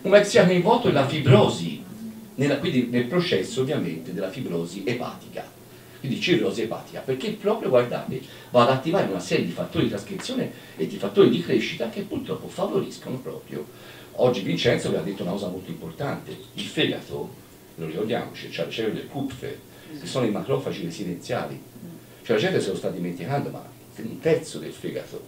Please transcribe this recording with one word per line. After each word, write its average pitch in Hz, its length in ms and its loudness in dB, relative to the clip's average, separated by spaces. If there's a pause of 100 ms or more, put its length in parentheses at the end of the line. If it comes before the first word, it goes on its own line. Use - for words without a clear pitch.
come 196 200 10
sia - 220 8
coinvolto 185 460 6
la 135 160 4
fibrosi, - 760 6 (520)
nella, 139 220 2
quindi 127 340 0
nel 120 140 2
processo - 560 0
ovviamente 90 520 -2
della 95 160 -4
fibrosi 87 560 -6
epatica, - 640 -6 (500)
quindi 127 220 -4
cirrosi 113 400 2
epatica, - 380 -6
perché 135 320 -4
proprio, 208 380 0
guardate, 127 520 2 (300)
va 120 100 6
ad 120 80 6
attivare 160 400 2
una 92 100 -2
serie - 260 0
di 87 60 -4
fattori - 340 -2
di 113 40 0
trascrizione - 640 -4 (260)
e - 80 0
di - 120 -6
fattori - 340 6
di 87 100 2
crescita - 480 0
che 202 120 -8
purtroppo - 460 -6
favoriscono - 720 -4
proprio. - 480 -10 (520)
Oggi 123 240 4
Vincenzo - 500 2
vi 95 60 2
ha 85 40 0
detto 98 220 -6
una 87 80 -2
cosa 98 160 -4
molto 90 240 -8
importante, - 680 -8 (160)
il 101 120 -8
fegato, - 800 -4 (340)
lo 82 80 -6
ricordiamoci, 98 640 -4
c'ha 82 140 -4
le - 60 -10
cellule 110 220 -2
del - 140 -6
Kupfer, - 500 -8 (420)
che - 60 -12
sono 123 220 0
i 107 40 2
macrofagi 90 520 -2
residenziali, 87 760 -6 (640)
cioè 117 120 2
la 107 60 4
gente 175 200 2
se 98 80 -2
lo 90 60 -2
sta 92 140 -4
dimenticando, 90 600 -4
ma - 140 -12 (320)
un - 240 -10
terzo - 400 0
del - 120 -10
fegato - 560 -8